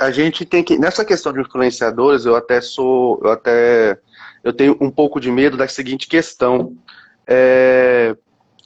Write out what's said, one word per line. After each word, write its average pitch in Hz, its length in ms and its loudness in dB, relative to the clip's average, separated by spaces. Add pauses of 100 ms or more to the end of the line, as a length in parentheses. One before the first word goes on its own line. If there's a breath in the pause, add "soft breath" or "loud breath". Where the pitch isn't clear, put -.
a 135 100 0
gente 160 360 -4
tem 175 180 0
que, 170 140 0
nessa 180 260 -2
questão 165 300 -4
de 131 60 -6
influenciadores, 123 840 0
eu 117 100 2
até 120 280 0
sou, 127 600 -2
eu 104 80 2
até, 117 680 2 (440 loud breath)
eu 120 120 -4
tenho 139 260 4
um 143 100 -2
pouco 147 300 -2
de 123 100 -4
medo 131 280 0
da 131 100 -2
seguinte 135 400 -10
questão. 127 640 -2 (520 loud breath)
É, 127 880 2 (500)